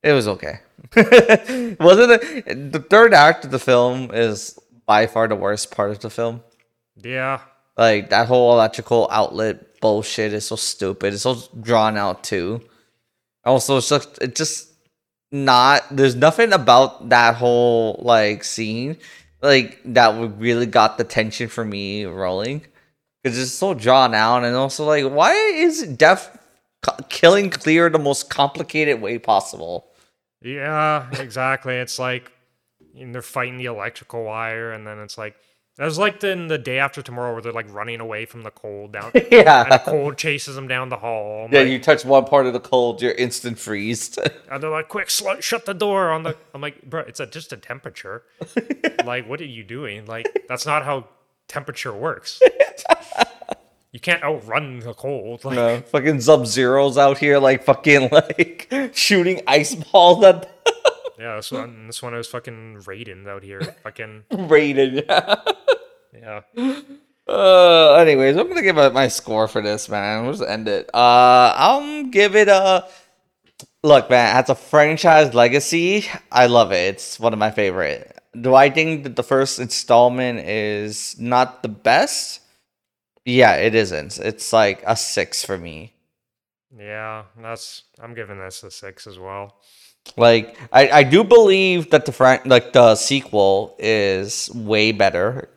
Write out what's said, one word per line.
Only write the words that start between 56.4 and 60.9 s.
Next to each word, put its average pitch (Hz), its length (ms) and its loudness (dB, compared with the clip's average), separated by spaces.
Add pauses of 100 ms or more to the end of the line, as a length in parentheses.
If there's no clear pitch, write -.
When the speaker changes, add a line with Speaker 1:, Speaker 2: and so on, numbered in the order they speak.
Speaker 1:
out 139 200 4
here, 143 220 2
like, 135 240 2
fucking, 139 460 2
<laughs> - 20 -2
like, 156 560 0 (260)
shooting 185 540 0
ice 147 280 0
balls 175 480 4
at 180 180 6
them. - 100 -20 (140)
<laughs> - 160 -2 (360)